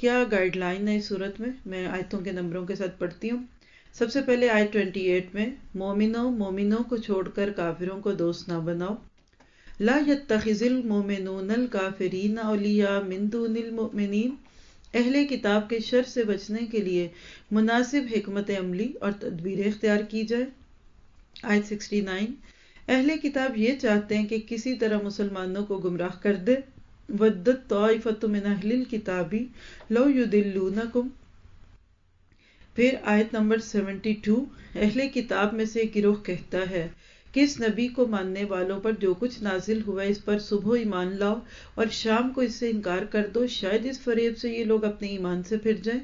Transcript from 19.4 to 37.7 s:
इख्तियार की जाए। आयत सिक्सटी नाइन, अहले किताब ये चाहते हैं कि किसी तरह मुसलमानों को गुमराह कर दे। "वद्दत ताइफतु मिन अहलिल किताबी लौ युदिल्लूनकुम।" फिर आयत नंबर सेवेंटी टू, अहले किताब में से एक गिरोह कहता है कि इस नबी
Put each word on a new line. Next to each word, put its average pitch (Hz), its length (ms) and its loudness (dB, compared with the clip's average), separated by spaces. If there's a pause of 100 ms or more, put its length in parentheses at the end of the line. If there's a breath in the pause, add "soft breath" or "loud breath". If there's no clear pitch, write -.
इख्तियार 208 360 2
की 214 220 -4
जाए। 240 240 -2 (960)
आयत 208 200 4
सिक्सटी 208 380 -2
नाइन, 196 340 -4 (520 soft breath)
अहले 269 280 4
किताब 269 400 -2
ये 233 200 2
चाहते 208 380 0
हैं 214 120 0
कि 220 120 -2
किसी 233 360 -4
तरह 214 280 0
मुसलमानों 202 600 -4
को 202 140 -2
गुमराह 175 320 -2
कर 196 260 0
दे। 247 280 2 (460)
"वद्दत 208 440 4
ताइफतु 220 720 2
मिन 208 140 0
अहलिल 208 420 0
किताबी 190 680 -2 (400 loud breath)
लौ 240 180 6
युदिल्लूनकुम।" 208 1000 2 (1700 soft breath)
फिर 254 280 4
आयत 214 300 4
नंबर 220 260 4
सेवेंटी 202 540 -2
टू, 220 340 0 (280 loud breath)
अहले 240 320 2
किताब 208 460 0
में 220 120 0
से 226 160 -2
एक 220 100 -2
गिरोह 208 240 4
कहता 180 420 -6
है 180 360 -2 (400 soft breath)
कि 269 60 4
इस 277 200 4
नबी 226 280 2